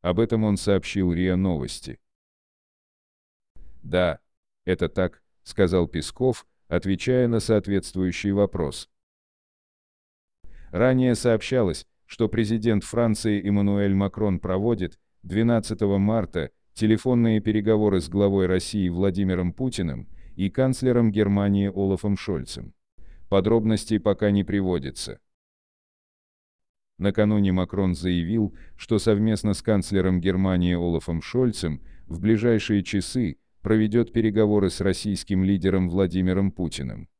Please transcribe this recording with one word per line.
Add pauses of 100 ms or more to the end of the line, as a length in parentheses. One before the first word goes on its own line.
Об
этом
он
сообщил
риа
Новости. (1800)
«Да, (480)
это
так», (260)
сказал
Песков, (220)
отвечая
на
соответствующий
вопрос. (1800)
Ранее
сообщалось, (180)
что
президент
Франции
Эммануэль
Макрон
проводит (240)
двенадцатого
марта (240)
телефонные
переговоры
с
главой
России
Владимиром
Путиным (280)
и
канцлером
Германии
Олафом
Шольцем. (540)
Подробностей
пока
не
приводится. (1800)
Накануне
Макрон
заявил, (200)
что
совместно
с
канцлером
Германии
Олафом
Шольцем (240)
в
ближайшие
часы (220)
проведёт
переговоры
с
российским
лидером
Владимиром
Путиным. (100)